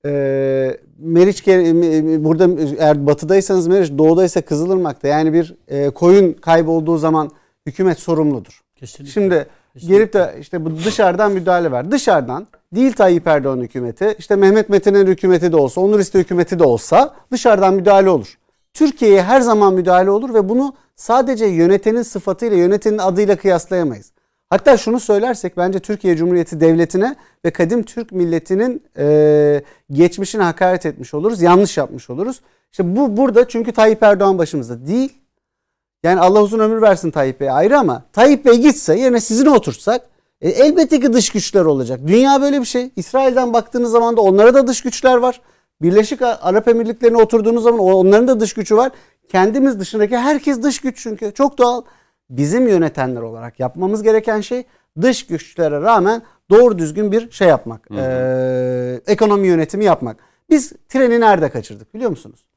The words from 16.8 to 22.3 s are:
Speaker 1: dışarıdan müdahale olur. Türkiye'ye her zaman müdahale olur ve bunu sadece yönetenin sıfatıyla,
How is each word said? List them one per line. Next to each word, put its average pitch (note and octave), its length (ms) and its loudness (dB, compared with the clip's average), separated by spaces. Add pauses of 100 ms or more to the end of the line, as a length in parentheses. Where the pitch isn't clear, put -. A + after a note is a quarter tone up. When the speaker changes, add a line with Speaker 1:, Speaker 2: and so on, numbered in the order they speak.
Speaker 1:
dışarıdan G3+ 420 2
müdahale G3 360 4
olur. C3 280 -4 (360)
Türkiye'ye G#3+ 500 2
her B3 180 2
zaman G#3+ 320 2
müdahale F#3 380 2
olur A#3 220 -2
ve G3 160 0
bunu C4 260 -2 (200)
sadece A#3+ 500 -2
yönetenin G3 560 0
sıfatıyla, G#3 560 -4